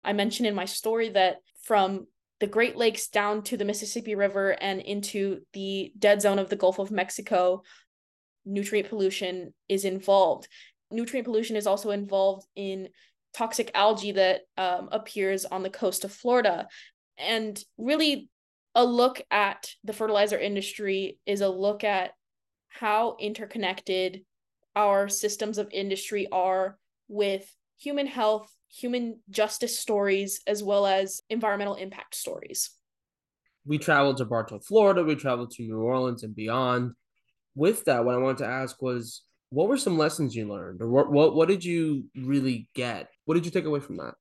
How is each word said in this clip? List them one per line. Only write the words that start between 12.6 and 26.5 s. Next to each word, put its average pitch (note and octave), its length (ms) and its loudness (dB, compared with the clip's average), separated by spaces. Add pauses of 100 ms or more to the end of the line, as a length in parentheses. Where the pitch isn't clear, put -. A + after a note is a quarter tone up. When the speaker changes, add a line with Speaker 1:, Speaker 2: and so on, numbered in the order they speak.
Speaker 1:
toxic A3+ 400 -4
algae G3+ 400 2
that, F#3+ 280 4 (160)
um, F#3 340 -2
appears F#3+ 520 -2
on F#3 200 -6
the F#3+ 60 -4
coast F#3+ 360 -2
of G3 80 -10
Florida. A#3+ 540 2 (500)
And G#3+ 440 -4 (160)
really, D4 520 0 (460)
a A#3+ 100 8
look B3 360 2 (100)
at G3+ 400 0 (120)
the G#3+ 80 -8
fertilizer G#3 480 2
industry G3 840 -4
is G3+ 160 0
a G3 80 2
look G3+ 340 -2
at G3 280 0 (580)
how A3 500 0
interconnected G3 1040 -4 (520)
our G3+ 340 4
systems G#3 480 -4
of G#3 160 -4
industry G3 580 -6
are F#3+ 460 0 (320)